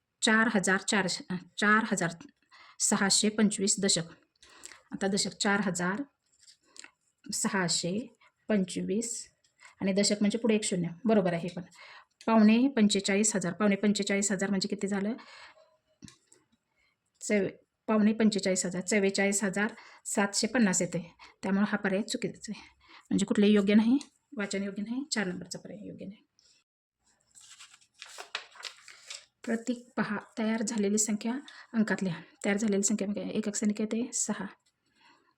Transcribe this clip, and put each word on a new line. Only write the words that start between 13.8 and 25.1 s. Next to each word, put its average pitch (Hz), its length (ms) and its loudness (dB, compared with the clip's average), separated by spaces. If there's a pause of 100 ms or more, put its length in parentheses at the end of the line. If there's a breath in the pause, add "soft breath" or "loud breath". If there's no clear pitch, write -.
हजार, 190 180 -2
पावणे 190 180 0
पंचेचाळीस 202 260 -4
हजार, 202 200 -2 (2000 loud breath)
चव-, 202 280 0 (380)
पावणे 220 260 4
पंचेचाळीस 202 520 2
हजार, 175 160 -4
चव्वेचाळीस 196 600 2
हजार 202 300 -2 (320 loud breath)
सातशे 208 420 -2
पन्नास 202 340 2
येते. 175 340 -6 (280 loud breath)
त्यामुळे 196 240 0
हा 208 100 -2
पर्याय 190 240 0
चुकीचा - 540 -8
आहे, - 60 -18 (480 loud breath)
म्हणजे 190 160 0
कुठलेही 208 280 4
योग्य 208 200 4
नाही, 226 240 6 (400)
वाचन 202 260 -4
योग्य 202 200 -8
नाही, 240 280 -8